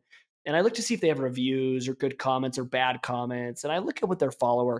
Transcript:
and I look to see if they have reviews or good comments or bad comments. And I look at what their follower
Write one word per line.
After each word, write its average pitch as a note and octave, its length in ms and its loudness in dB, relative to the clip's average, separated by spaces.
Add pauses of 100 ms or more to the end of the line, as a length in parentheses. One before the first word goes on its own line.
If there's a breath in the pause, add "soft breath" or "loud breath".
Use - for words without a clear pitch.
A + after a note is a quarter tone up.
(460 soft breath)
and D3+ 100 0
I E3+ 60 4
look A#3+ 140 2
to A3+ 80 -4
see A#3+ 100 -2
if F#3+ 80 0
they E3+ 60 4
have D3 120 4
reviews C3 680 0
or C3 80 -2
good C3+ 240 -2
comments C3 400 0
or B2+ 40 -2
bad B2+ 380 0
comments. B2 640 -4
And D3 100 -2
I F3 60 0
look - 240 -4
at F#3+ 60 2
what F#3 100 0
their F3+ 120 4
follower A#2+ 480 2